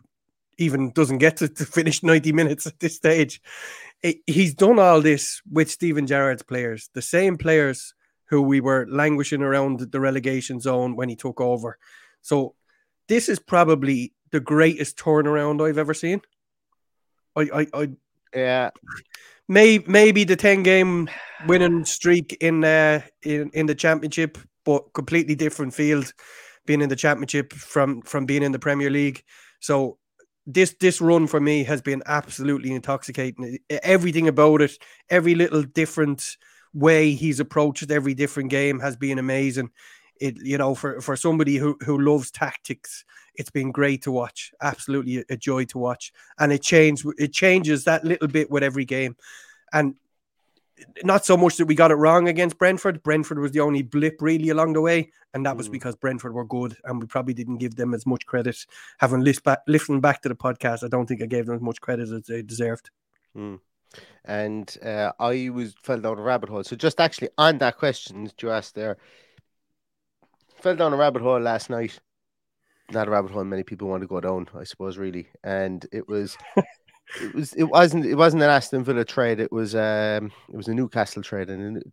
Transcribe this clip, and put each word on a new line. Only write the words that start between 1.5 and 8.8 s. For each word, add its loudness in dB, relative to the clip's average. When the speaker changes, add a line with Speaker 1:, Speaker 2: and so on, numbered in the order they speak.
Speaker 1:
finish -2
ninety 4
minutes 0
at -14
this -4
stage. 0
It, -2
he's 2
done 6
all 8
this 0
with 2
Steven -2
Gerrard's 0
players, -8
the -8
same 0
players 0
who 2
we 2
were 0